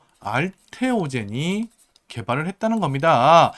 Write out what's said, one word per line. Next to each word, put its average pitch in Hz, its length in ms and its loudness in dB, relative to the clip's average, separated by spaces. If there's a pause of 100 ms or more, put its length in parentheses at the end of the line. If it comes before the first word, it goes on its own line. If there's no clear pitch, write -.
(200)
알테오젠이 160 1500 -6 (400)
개발을 123 380 -6
했다는 220 320 -4
겁니다. 143 800 4